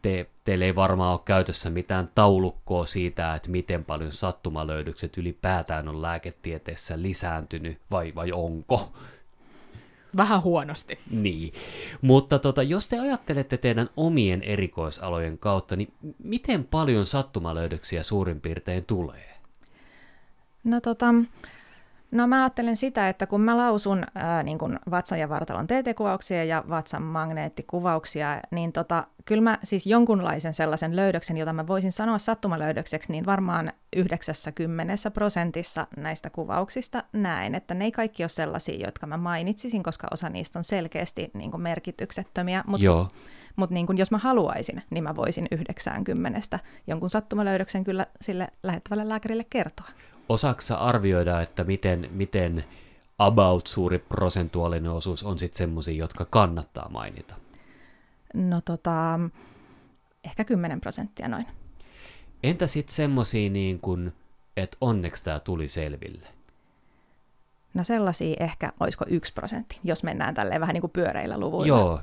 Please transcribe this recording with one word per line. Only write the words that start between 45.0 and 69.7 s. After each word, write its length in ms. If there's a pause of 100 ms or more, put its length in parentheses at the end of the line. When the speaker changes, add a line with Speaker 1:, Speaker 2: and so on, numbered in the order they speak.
Speaker 3:
mä 120
voisin 360
yhdeksänkymmenestä 1080 (280)
jonkun 220
sattumalöydöksen 720
kyllä 240 (140)
sille 260 (160)
lähettävälle 460
lääkärille 400
kertoa. 380 (420)
Speaker 1:
Osaatko 320
sä 160
arvioida, 640
että 220
miten, 480
miten 540 (540)
about 480
suuri 320
prosentuaalinen 920
osuus 320
on 160
sit 140
semmosia, 400
jotka 320
kannattaa 640
mainita? 460 (1000)
Speaker 3:
No 320
tota, 540 (1040)
ehkä 200
kymmenen 380
prosenttia 460
noin. 200 (960)
Speaker 1:
Entä 240
sit 220
semmosia 600
niin 300
kun, 340 (440)
et 240
onneksi 420
tää 160
tuli 280
selville? 600 (1500)
Speaker 3:
No 100
sellasia 560
ehkä, 400
oisko 280
yksi 260
prosentti, 500